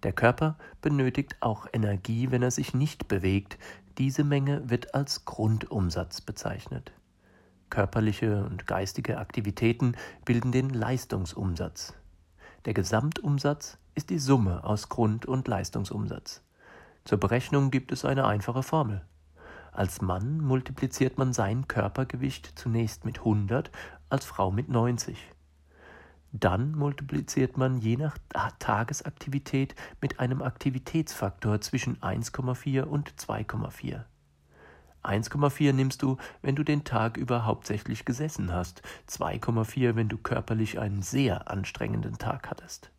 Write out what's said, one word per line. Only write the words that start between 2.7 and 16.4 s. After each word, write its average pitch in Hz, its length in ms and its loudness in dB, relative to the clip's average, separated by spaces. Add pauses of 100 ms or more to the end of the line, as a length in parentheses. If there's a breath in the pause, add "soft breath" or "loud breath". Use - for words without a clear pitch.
nicht 143 340 0
bewegt. 98 500 2 (380 loud breath)
Diese 135 260 2
Menge 143 480 2
wird - 240 -2
als - 300 -2
Grundumsatz 98 960 0
bezeichnet. - 720 -8 (800 soft breath)
Körperliche 104 760 2
und - 240 -6
geistige 95 500 -2
Aktivitäten 117 760 2 (280 loud breath)
bilden 120 280 2
den 131 180 2
Leistungsumsatz. 98 1200 -2 (680 loud breath)
Der 110 100 -2
Gesamtumsatz 143 1040 0 (180)
ist - 140 -6
die 170 100 0
Summe 117 420 4
aus 107 260 -2
Grund- 110 380 0
und 131 220 0
Leistungsumsatz. 104 960 -4 (640 loud breath)